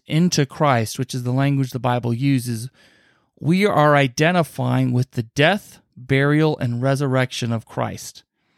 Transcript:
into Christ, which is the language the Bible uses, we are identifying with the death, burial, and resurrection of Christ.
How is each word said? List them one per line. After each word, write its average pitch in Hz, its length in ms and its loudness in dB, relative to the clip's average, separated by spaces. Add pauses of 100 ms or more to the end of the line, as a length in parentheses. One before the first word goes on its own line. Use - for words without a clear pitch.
into 160 400 2
Christ, 123 540 0
which 131 160 -6
is 123 80 -6
the 123 80 -4
language 135 400 0
the 127 80 -8
Bible 120 340 -2
uses, 123 560 -2 (720)
we 185 260 2
are 151 300 4
identifying 131 960 0
with 123 200 -2
the 120 120 -6
death, 156 560 -2 (160)
burial, 147 600 0
and 120 240 -4
resurrection 131 720 -2
of 113 140 -4
Christ. - 580 -8 (340)